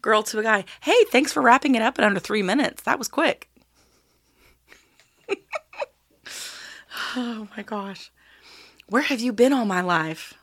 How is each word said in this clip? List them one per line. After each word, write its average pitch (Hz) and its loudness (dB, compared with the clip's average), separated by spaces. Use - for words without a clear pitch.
Girl 214 2
to 220 -6
a 214 -2
guy, 220 0
"Hey, 427 4
thanks 269 2
for - 0
wrapping 254 6
it 226 0
up - -2
in - 4
under 196 2
three 208 -2
minutes. 220 -2
That 247 0
was 254 -8
quick." - -2
<laughs> 392 -4
Oh 233 -6
my 202 -12
gosh. 196 -10
"Where 240 2
have 277 0
you 247 0
been 240 6
all 254 2
my 185 0
life?" 160 -2